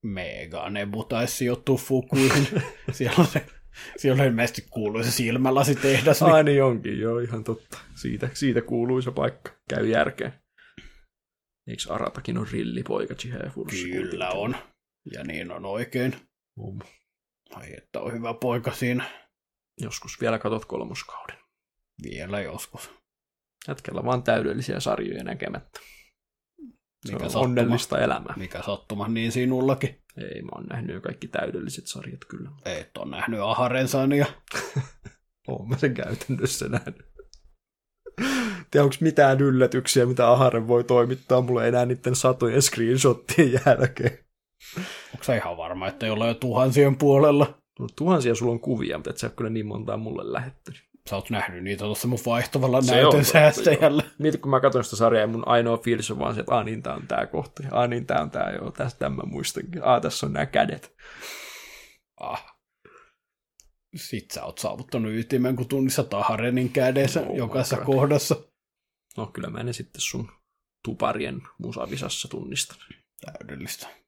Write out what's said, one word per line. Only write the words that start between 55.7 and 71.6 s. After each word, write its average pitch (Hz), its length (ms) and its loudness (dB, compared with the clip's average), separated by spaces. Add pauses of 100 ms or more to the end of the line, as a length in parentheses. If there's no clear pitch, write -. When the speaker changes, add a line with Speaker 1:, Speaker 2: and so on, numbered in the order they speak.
Speaker 2:
fiilis 113 320 -2
on 135 80 -6
vaan 131 160 -2
se, 107 60 -6
että - 140 0
"Aa 113 100 2
niin, 110 180 -6
tää 65 120 -6
on - 120 -12
tää - 200 -2
kohta. - 440 -8
Aa 123 160 2
niin, 123 200 -4
tää - 160 0
on - 80 -6
tää, 50 220 -4
joo, - 180 -8
tästä - 380 -6
mä 67 140 -6
muistankin. - 640 -8
Aa, 120 160 4
tässä - 260 -4
on 143 60 -4
nää - 140 -2
kädet." - 480 -2 (1300)
Speaker 1:
Ah. - 360 -12 (1400)
Sit - 340 -10
sä - 140 -10
oot - 140 -12
saavuttanut 113 560 -4
ytimen, 123 420 0
kun 120 120 -4
tunnistat 131 460 0
Aharenin 117 580 0
kädensä 135 480 2
Speaker 2:
Oh 135 80 -4
my - 100 -4
Speaker 1:
jokaisessa 127 380 -2
Speaker 2:
God. - 100 -4
Speaker 1:
kohdassa. 139 500 4 (800)
Speaker 2:
No, 110 100 -6
kyllä - 240 -10
mä - 120 -10
ne 120 100 -6
sitten - 280 -12
sun - 300 -6 (540)
tuparien - 580 -4 (160)
musavisassa - 720 -8